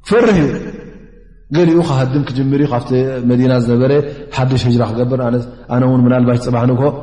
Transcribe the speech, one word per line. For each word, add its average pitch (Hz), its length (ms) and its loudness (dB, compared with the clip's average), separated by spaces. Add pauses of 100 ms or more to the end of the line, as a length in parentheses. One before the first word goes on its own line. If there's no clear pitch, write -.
ፍርህ 220 320 2
እዩ። 143 120 2 (1000)
ገሊኡ 165 300 4
ክሃድም 131 420 -2
ክጅምር 135 380 -2
እዩ። 147 80 0
ካብቲ 120 220 -4 (320)
መዲና 123 360 2
ዝነበረ 120 320 2 (380)
ሓድሽ 131 340 -2
ህጅራ 120 220 2
ክገብር 123 340 -2 (460)
ኣነ 123 160 -2
እውን 127 200 2
ምናልባሽ 123 400 2
ፅባሕ 120 240 -2
ንኮ 127 160 0 (220)